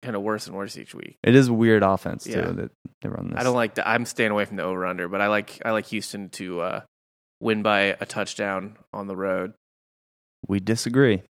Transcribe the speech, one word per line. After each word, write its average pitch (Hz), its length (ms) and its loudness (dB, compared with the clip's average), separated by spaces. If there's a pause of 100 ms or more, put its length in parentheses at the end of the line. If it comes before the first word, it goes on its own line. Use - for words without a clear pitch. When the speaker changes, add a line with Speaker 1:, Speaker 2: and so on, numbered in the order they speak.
Speaker 1:
kinda 110 160 -6
worse 107 280 -4
and 92 80 -12
worse 98 220 -10
each - 180 -18
week. - 280 -16
Speaker 2:
It 120 120 6
is 135 140 8
a 117 40 2
weird 110 300 6
offense, - 400 0
too, - 80 -10
Speaker 1:
Yeah. 87 200 -2
Speaker 2:
that 90 200 -6 (300)
they - 80 -6
run - 200 -8
this. - 100 -6
Speaker 1:
I 123 40 -2
don't 123 120 2
like 113 200 0
the, - 120 -2
I'm 117 180 2
staying 113 260 -2
away 104 140 0
from 98 120 -12
the 87 60 -4
over-under, 90 440 -4
but 98 140 -4
I 104 60 2
like, 104 380 -2
I 117 60 0
like 107 160 -2
Houston 101 440 -8
to, 90 300 -8
uh, 90 200 -4 (600)
win 110 220 0
by 98 360 4
a 98 60 -6
touchdown 98 720 -6 (160)
on 101 140 -10
the 98 80 -8
road. 92 380 -4 (920)
Speaker 2:
We 98 120 2
disagree. 113 720 2